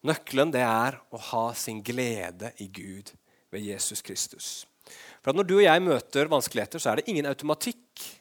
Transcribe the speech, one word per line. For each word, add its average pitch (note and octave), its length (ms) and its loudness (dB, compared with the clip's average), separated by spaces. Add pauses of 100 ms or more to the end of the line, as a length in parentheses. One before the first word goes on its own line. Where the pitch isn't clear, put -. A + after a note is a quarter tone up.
Nøkkelen, D3 480 2
det B2+ 120 2
er A#2 320 2 (160)
å A2+ 60 -10 (120)
ha A2+ 140 0 (120)
sin A2 280 -6
glede A2+ 760 -6
i G2 120 -12
Gud G2 380 -14 (400)
ved G#2 140 -8
Jesus G2+ 400 -6
Kristus. - 460 -8 (720)
For C3+ 120 0
at E3 40 2
når F#3+ 120 0
du F#3 100 4
og G3+ 60 10
jeg E3+ 180 8
møter D3 480 2
vanskeligheter, B2+ 500 0
så A#2 100 2
er C#3+ 100 0
det - 100 -4
ingen D3 180 0
automatikk - 760 -4 (160)